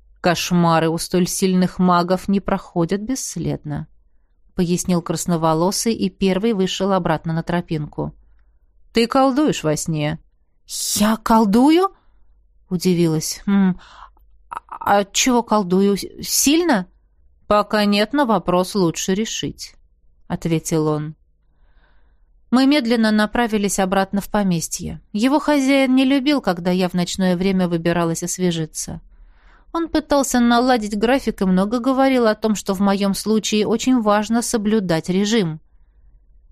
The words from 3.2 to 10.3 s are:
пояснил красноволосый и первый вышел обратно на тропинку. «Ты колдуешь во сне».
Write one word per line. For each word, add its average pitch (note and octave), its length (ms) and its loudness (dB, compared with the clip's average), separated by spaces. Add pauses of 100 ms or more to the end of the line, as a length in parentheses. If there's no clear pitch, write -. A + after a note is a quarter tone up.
пояснил F3 480 0
красноволосый E3+ 920 0
и G3 160 -2
первый F#3+ 440 0
вышел F#3+ 380 -2
обратно E3+ 420 -2
на E3 80 -4
тропинку. D#3 720 -6 (800)
«Ты A3+ 140 2
колдуешь C4+ 560 0
во D3+ 120 0
сне». D3+ 440 -4 (760)